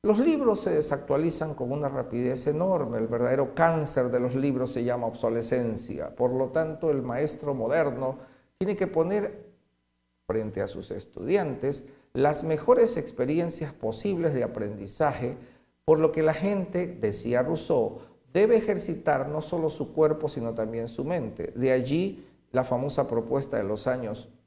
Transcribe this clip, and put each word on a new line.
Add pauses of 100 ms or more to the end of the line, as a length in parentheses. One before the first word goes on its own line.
Los
libros
se
desactualizan
con
una
rapidez
enorme.
El
verdadero
cáncer
de
los
libros
se
llama
obsolescencia.
Por
lo
tanto,
el
maestro
moderno (400)
tiene
que
poner (760)
frente
a
sus
estudiantes (260)
las
mejores
experiencias
posibles
de
aprendizaje, (480)
por
lo
que
la
gente,
decía
Rousseau, (300)
debe
ejercitar
no
solo
su
cuerpo,
sino
también
su
mente.
De
allí (240)
la
famosa
propuesta
de
los
años (180)